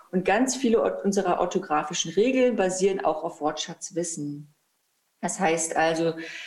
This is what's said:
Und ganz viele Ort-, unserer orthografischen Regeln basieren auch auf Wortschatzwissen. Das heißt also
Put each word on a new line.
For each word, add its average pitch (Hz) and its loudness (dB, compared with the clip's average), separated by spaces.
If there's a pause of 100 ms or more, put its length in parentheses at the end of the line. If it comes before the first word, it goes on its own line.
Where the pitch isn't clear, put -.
(100)
Und 185 0
ganz 233 2
viele 220 4
Ort-, - -2
unserer 190 2
orthografischen 165 -2
Regeln 247 4
basieren 190 0
auch 160 0
auf - -8
Wortschatzwissen. 151 -6 (640)
Das - -4
heißt 165 0
also 165 2 (320)